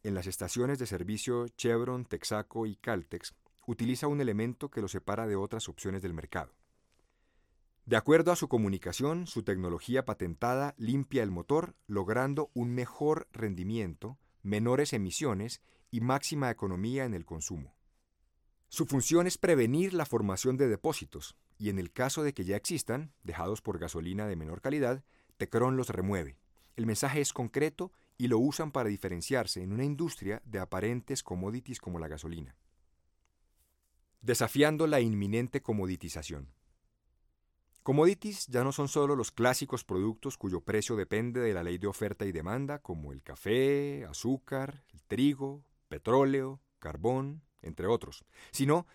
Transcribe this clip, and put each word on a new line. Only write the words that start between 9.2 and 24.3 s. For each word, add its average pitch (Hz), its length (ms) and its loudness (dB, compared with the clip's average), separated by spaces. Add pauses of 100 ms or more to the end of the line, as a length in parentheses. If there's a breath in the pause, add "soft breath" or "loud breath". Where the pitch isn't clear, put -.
su 110 160 -6
tecnología 95 640 0
patentada 120 720 -2
limpia 127 460 0
el 101 80 0
motor, 139 440 0 (120)
logrando 123 640 0
un 120 200 -2
mejor 135 580 0
rendimiento, 104 840 -4 (260)
menores 117 500 2
emisiones 104 680 -2 (280 soft breath)
y 117 120 -2
máxima 135 500 0
economía 110 540 -2
en 113 80 -2
el 85 120 -6
consumo. 78 500 -10 (920)
Su - 160 -2
función 156 420 4
es 180 100 -2
prevenir 156 560 6
la 160 120 2
formación 110 520 2
de 131 120 6
depósitos, - 680 -2 (220)
y 104 120 -2
en 98 80 0
el 87 140 -4
caso 135 320 -2
de 143 100 0
que 95 120 -4
ya 95 100 0
existan, 147 580 -4 (100)
dejados 90 380 -4
por 92 160 -4
gasolina 85 500 -4
de 95 80 -2